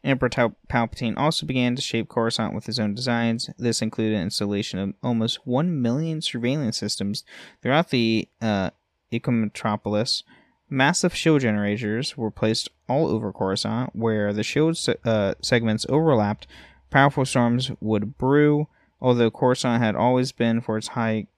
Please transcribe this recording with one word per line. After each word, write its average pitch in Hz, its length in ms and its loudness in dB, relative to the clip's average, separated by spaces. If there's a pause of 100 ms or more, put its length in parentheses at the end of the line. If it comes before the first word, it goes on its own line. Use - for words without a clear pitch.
Emperor 135 260 0
Tal-, 120 260 0 (140)
Palpatine 117 480 -2
also 156 280 0
began 123 320 0
to 139 40 -6
shape - 280 -4
Coruscant 113 440 -2
with 110 120 -8
his 113 140 -6
own 104 140 -2
designs. 117 640 -2
This 120 240 -2
included 110 380 -2
installation 101 600 -4
of 98 220 -4
almost 113 460 -2
one 147 340 0
million 156 400 -2
surveillance 131 560 -2
systems 101 460 -4 (400)
throughout 143 260 0
the, 113 380 2 (140)
uh, 101 300 0 (420)
Ecometropolis. 110 1120 -2 (460)
Massive 143 460 2
shield 156 260 4
generators 107 760 -2
were 110 140 -4
placed - 380 -2 (180)
all 143 200 2
over 101 240 -2
Coruscant, 107 640 -4
where 107 380 0
the 104 100 -2
shield 156 340 0
se-, - 180 -2 (100)
uh, 107 360 2
segments 113 480 0
overlapped. 131 580 2 (420)
Powerful 139 360 4
storms 120 540 0
would 107 380 -2
brew, 147 500 4 (340)
although 120 300 4
Coruscant 123 500 2
had 110 140 2
always 127 360 2
been 117 300 0
for 110 160 -4
its 110 120 -8
high 113 380 -2 (100)